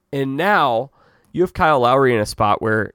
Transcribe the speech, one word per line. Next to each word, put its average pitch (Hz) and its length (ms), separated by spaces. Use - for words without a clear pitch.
and 139 240
now 147 540
you 165 100
have 185 120
Kyle 156 260
Lowry 127 340
in 110 60
a 104 60
spot 104 340
where 110 340